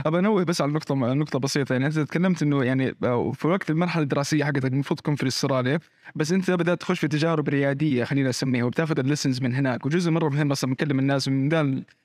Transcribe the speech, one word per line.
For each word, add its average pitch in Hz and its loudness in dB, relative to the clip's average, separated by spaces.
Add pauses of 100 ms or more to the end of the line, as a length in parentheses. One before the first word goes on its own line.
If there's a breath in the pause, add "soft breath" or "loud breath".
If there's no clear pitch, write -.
أبى 160 2
أنوه 196 2
بس 170 0
على 143 0
النقطة، 147 -2
نقطة 135 0
بسيطة. 139 0
يعني 131 2
أنت 156 -2
تكلمت 165 0
إنه 143 2
يعني، 131 0 (100)
آه، 120 0
في 147 -2
وقت 190 0
المرحلة 165 0
الدراسية 139 0
حقتك 143 0
المفروض 139 -2
تكون 147 0
في 131 -2
أستراليا، 131 0 (340 loud breath)
بس 156 -2
أنت 185 2
بدأت 170 2
تخش 180 -2
في 151 0
تجارب 151 0
ريادية، 139 0
خلينا 135 0
نسميها، 123 0
وبتاخذ 151 0
الليسنز 135 0
من 123 -2
هناك. 131 -2
وجزء 170 0
مرة 160 2
مهم 147 0
أصلًا 135 -2
بنكلم 135 0
الناس 139 0
من 135 0
ذا 160 2
ال-، 135 -2 (200 soft breath)